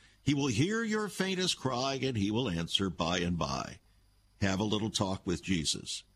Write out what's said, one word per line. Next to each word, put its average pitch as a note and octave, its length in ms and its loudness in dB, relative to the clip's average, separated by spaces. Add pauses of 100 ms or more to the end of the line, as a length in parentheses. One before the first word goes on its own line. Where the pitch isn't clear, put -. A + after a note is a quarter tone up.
(240)
He C#3+ 100 4
will C#3 140 2
hear F3 340 2
your G#3+ 240 0
faintest F#3 500 0
cry C3 460 -2
and C3 140 0
he G2+ 160 2
will A#2 180 0
answer E2+ 400 0
by E2+ 280 0
and F2 200 0
by. C#2 400 -4 (640)
Have F#2+ 180 2
a G#2+ 60 0
little G#2 260 0
talk F#2+ 340 0
with F2 160 0
Jesus. - 600 -2 (140)